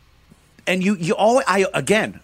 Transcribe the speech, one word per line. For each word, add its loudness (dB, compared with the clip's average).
and 0
you, 2
you -2
always, 2
I, 2
again, -2